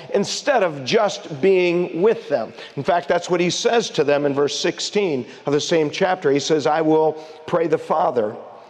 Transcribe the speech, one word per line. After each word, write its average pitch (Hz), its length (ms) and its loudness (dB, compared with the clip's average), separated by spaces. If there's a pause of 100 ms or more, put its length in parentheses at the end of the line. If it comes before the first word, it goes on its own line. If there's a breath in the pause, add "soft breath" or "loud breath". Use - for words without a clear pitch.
(140 loud breath)
instead 214 480 0
of 147 220 -2
just 165 580 -2
being 180 580 2
with 226 300 2
them. 120 240 -2 (220 loud breath)
In 139 60 -6
fact, 175 260 0
that's 175 200 0
what 175 120 0
he 175 100 0
says 226 400 0
to 151 140 0
them 143 200 2
in 143 80 0
verse 139 260 0
sixteen 170 680 -2 (180 loud breath)
of 143 80 -2
the 147 80 2
same 151 300 0
chapter. 180 400 0
He 139 80 4
says, 147 280 0
"I 156 140 2
will 156 360 4 (300 loud breath)
pray 170 200 0
the 156 100 0
Father. 156 580 0 (360 loud breath)